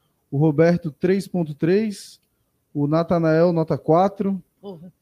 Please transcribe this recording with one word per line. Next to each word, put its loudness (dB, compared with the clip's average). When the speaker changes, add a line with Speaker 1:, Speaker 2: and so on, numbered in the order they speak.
Speaker 1:
O -6
Roberto, 2
três -2
ponto -6
três. -4
O -2
Natanael, 2
nota -2
quatro. 0
Speaker 2:
Porra. -18